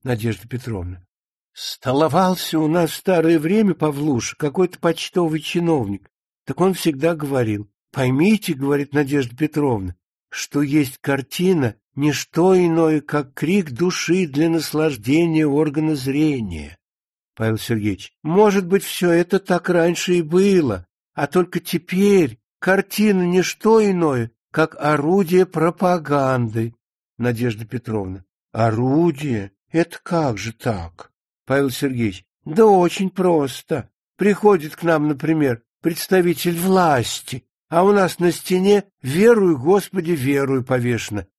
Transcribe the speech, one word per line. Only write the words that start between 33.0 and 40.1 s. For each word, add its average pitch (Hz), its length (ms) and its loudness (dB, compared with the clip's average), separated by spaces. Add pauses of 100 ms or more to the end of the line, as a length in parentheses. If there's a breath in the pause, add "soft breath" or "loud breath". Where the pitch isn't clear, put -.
просто. 156 800 -2 (260)
Приходит 190 580 2
к - 100 -14
нам, 160 220 2
например, 147 560 -2 (200)
представитель 175 760 0
власти, 170 840 0 (240)
а 170 160 2
у 202 80 6
нас 190 260 2
на 175 140 2
стене 190 520 2 (180)
"Верую, 185 560 4
Господи, 175 540 0